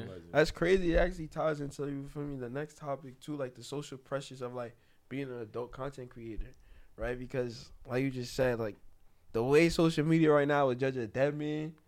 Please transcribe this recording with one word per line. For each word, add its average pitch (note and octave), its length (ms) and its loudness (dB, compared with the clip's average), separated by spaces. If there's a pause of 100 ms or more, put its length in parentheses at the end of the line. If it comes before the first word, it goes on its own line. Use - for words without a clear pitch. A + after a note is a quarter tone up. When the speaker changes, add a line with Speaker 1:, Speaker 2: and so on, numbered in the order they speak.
Speaker 1:
legend. F2 240 -14
Speaker 2:
That's D#3 180 6
crazy. F3 440 2
It - 20 2
actually E3+ 320 0
ties D3+ 320 -2
into, C#3 300 -8
you C#3 180 -8
feel D3 140 -8
me, C#3+ 160 -8
the B2 100 -8
next D3 300 -10
topic C3+ 420 -10
too, D3+ 160 -8
like, B2+ 200 -6
the A#2 60 -16
social C#3 360 -10
pressures C3+ 420 -8
of, B2 140 -8
like, A#2+ 200 -8 (360)
being C3+ 200 -6
an B2 100 -8
adult A#2+ 300 -8
content C3 380 -10
creator, A2 460 -10 (420)
right? A#2+ 220 -4
Because, B2 520 -6 (140)
like B2+ 180 0
you C#3 80 0
just B2 240 -8
said, B2 240 2
like, A2 180 -4 (560)
the A2+ 120 0
way D3+ 240 8
social D#3+ 380 4
media E3 260 6
right C#3+ 160 6
now C#3+ 220 6
is B2 80 0
Judge C3+ 180 0
a A#2 100 -2
Dead C#3 300 0
Man. D3+ 380 -4 (140)